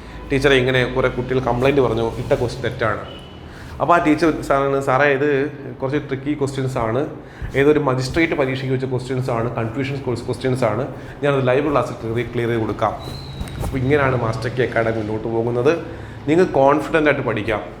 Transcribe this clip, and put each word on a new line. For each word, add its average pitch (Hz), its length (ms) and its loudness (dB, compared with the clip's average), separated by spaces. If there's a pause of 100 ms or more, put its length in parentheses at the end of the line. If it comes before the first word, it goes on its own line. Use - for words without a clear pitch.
(320)
"ടീച്ചറെ, 139 220 4
ഇങ്ങനെ 127 300 4 (120)
കുറേ 127 120 2
കുട്ടികൾ 127 320 -2 (100)
കംപ്ലയിന്റ് 135 300 4
പറഞ്ഞു, 113 260 2 (160)
ഇട്ട 117 180 -2
ക്വസ്റ്റ്യൻ 117 300 -4
തെറ്റാണ്." 104 340 -2 (760)
അപ്പോൾ 151 140 6
ആ 175 100 8
ടീച്ചർ 156 440 2
സാറാണ്, 139 320 2
"സാറേ, 135 260 4 (120)
ഇത് 147 320 2 (320)
കുറച്ച് 135 160 -2 (100)
ട്രിക്കി 139 320 -4
ക്വസ്റ്റ്യൻസ് 131 380 -2
ആണ്, 117 220 0 (560)
ഏതൊരു 143 320 6
മജിസ്ട്രേറ്റ് 131 520 0
പരീക്ഷയ്ക്ക് 131 340 0
വെച്ച 131 180 -2
ക്വസ്റ്റ്യൻസ് 127 380 -2
ആണ്, 117 260 -2
കൺഫ്യൂഷൻ 127 400 -2 (300)
ക്വസ്റ്റ്യൻസ് 127 380 0
ആണ്, 110 200 2 (380)
ഞാനത് 139 240 2
ലൈവ് 143 260 4
ക്ലാസ്സിൽ 123 280 0
ക്ലിയർ, 113 320 -2
ക്ലിയർ 120 160 0
ചെയ്ത് 117 140 0
കൊടുക്കാം." 104 320 0 (720)
അപ്പോൾ 135 140 -2
ഇങ്ങനെയാണ് 131 440 2
മാസ്റ്റർ 117 260 -2
കെ 123 140 -2
അക്കാഡമി 113 360 0
മുന്നോട്ട് 107 300 -4
പോകുന്നത്. 120 440 2 (560)
നിങ്ങൾ 170 160 6
കോൺഫിഡന്റ് 147 640 4
ആയിട്ട് 131 180 0
പഠിക്കാം. 107 340 -2 (180)